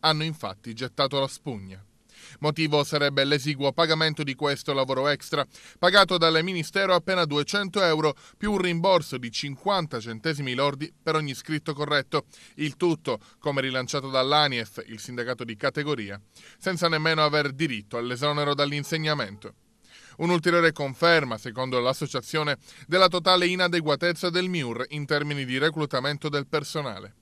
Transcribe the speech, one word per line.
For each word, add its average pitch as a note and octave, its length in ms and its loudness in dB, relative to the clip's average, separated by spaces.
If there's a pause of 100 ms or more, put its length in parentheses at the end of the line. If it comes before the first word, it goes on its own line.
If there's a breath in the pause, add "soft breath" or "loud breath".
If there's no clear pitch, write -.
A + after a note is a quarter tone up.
hanno D#3 220 0
infatti A#2 500 -8
gettato C3 460 -2
la C3+ 80 0
spugna. G2 580 -12 (560 loud breath)
Motivo D3 440 2
sarebbe C#3+ 400 0
l'esiguo C#3 480 0
pagamento D#3+ 500 2
di C#3 120 -4
questo C#3+ 380 -2
lavoro C3+ 360 0
extra, C#3+ 380 -2 (320 loud breath)
pagato F#3 380 6
dal D#3+ 260 4
Ministero F#3 520 0
appena F3 320 2
duecento F#3 560 0
euro, D#3 320 2 (240 loud breath)
più G#3 140 0
un G3+ 60 2
rimborso F3 600 2
di A#2+ 120 -8
cinquanta D3 720 -2
centesimi B2+ 540 -4
lordi C#3 360 0 (120)
per D#3 140 0
ogni D3+ 160 -2
iscritto D3+ 420 -6
corretto. C#3+ 500 -2 (320 loud breath)
Il D3+ 200 -4
tutto, D#3 420 0 (200 soft breath)
come C#3 220 -2
rilanciato C3 480 -4
dall'anief, C3 760 0
il A2+ 140 -14
sindacato B2 440 -6
di A#2 100 -8
categoria, B2+ 640 -4 (380 loud breath)
senza F3 320 -2
nemmeno D#3 340 2
aver D3 300 2
diritto B2+ 460 -4
all'esonero C#3+ 560 0
dall'insegnamento. C#3+ 1000 -4 (640 loud breath)
Un'ulteriore E3+ 560 4
conferma, C#3+ 640 2
secondo B2+ 420 -4
l'associazione, C#3 760 -2 (300 loud breath)
della F#3 220 6
totale F3+ 380 4
inadeguatezza F3 840 0
del F3+ 180 0
miur C3 420 -4
in D3 140 -6
termini D3 400 -2
di B2+ 140 -2
reclutamento C#3+ 720 0
del C#3+ 160 -4
personale. C3 760 -6